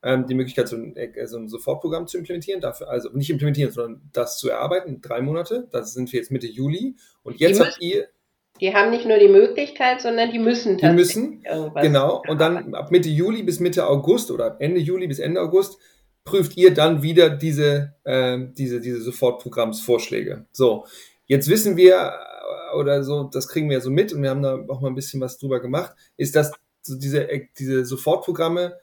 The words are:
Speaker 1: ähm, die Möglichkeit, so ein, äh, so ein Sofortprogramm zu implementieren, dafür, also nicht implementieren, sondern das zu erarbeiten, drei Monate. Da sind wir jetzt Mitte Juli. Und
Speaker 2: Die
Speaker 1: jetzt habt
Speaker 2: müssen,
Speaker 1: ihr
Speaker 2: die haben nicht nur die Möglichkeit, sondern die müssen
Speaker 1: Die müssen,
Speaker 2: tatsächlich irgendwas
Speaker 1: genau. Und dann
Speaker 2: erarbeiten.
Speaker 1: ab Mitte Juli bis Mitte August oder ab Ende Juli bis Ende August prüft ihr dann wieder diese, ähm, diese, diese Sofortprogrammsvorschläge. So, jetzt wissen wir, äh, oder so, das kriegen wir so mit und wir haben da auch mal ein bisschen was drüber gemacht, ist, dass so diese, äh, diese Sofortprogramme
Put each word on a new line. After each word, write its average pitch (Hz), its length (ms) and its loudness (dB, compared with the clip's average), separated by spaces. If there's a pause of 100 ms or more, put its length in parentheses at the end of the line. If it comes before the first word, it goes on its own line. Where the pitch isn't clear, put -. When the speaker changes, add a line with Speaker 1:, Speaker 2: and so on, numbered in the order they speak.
Speaker 1:
ähm, 127 240 0
die 131 80 -4
Möglichkeit, 127 340 -2
so 117 80 -10
ein, 113 200 -14
äh, 117 300 -10
so 113 100 -14
ein 113 120 -12
Sofortprogramm 156 580 -6
zu 180 120 -8
implementieren, 175 420 -8
dafür, - 280 -10
also 120 240 -8
nicht 143 180 -4
implementieren, 143 400 0
sondern 117 300 -8 (120)
das 120 260 -4
zu 127 100 -4
erarbeiten, 139 540 -4
drei 120 180 -6
Monate. 170 500 -6
Da 120 140 -6
sind 123 280 -8
wir 127 60 -4
jetzt - 140 -8
Mitte 120 140 -6
Juli. 147 500 -6 (260)
Und - 160 -14
Speaker 2:
Die - 60 0
Speaker 1:
jetzt 196 160 6
habt - 200 2
Speaker 2:
müssen, - 20 -8
Speaker 1:
ihr 185 260 -2 (520)
Speaker 2:
die 190 140 0
haben 208 160 4
nicht 240 160 -2
nur 220 120 4
die 202 100 10
Möglichkeit, 254 720 4
sondern 233 320 0
die 233 80 -4
müssen 226 380 2
Speaker 1:
Die 170 100 4
müssen, 175 540 2
Speaker 2:
tatsächlich - 20 -20
irgendwas 156 400 -4
Speaker 1:
genau. 147 420 2
Und 151 140 -2
dann 160 140 4
Speaker 2:
erarbeiten. 139 200 -8
Speaker 1:
ab 143 160 -10
Mitte 175 180 4
Juli 196 360 -2
bis 165 160 -4
Mitte 175 260 0
August 165 460 2
oder 117 140 -2
ab 113 120 -4
Ende 165 220 0
Juli 180 260 -2
bis 139 140 -6
Ende 170 200 -2
August 180 380 0 (460)
prüft - 320 0
ihr 180 180 8
dann 151 280 2
wieder 160 280 6
diese, 143 640 0 (100)
ähm, 127 500 -2
diese, 123 260 -4
diese 120 200 -6
Sofortprogrammsvorschläge. 113 1500 -2
So, 117 360 0 (420)
jetzt 135 200 2
wissen 202 280 2
wir, 185 180 10 (800)
äh, 147 40 -2
oder 143 280 0
so, 143 200 -4
das 135 220 -6
kriegen 151 240 -2
wir 131 100 0
so 127 100 -6
mit 190 220 0
und 143 100 -4
wir 135 80 -2
haben 139 120 -4
da 131 160 -2 (100)
auch 131 120 -8
mal 139 80 -4
ein 127 80 -6
bisschen 135 240 -8
was 127 180 -8
drüber 135 220 -4
gemacht, 135 340 -6 (220)
ist, - 180 -4
dass 151 180 2 (300)
so 131 160 -14
diese, 139 320 -4
äh, 127 160 -8 (120)
diese 131 260 -2
Sofortprogramme 165 1000 -2